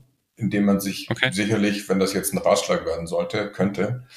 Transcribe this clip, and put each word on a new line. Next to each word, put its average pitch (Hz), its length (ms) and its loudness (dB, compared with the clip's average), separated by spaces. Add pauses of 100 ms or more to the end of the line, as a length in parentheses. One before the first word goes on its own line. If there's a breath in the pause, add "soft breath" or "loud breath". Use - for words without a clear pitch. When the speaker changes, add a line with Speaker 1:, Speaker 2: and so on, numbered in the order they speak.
(340)
Speaker 1:
indem 101 300 0
man 98 160 4
sich 95 300 -6
Speaker 2:
Okay. - 200 0
Speaker 1:
sicherlich, 104 580 0
wenn 95 120 2
das 92 120 2
jetzt 92 200 -2
ein 90 60 -2
Ratschlag 90 480 2
werden 85 200 -4
sollte, 101 460 -4
könnte, 101 500 -2 (140 loud breath)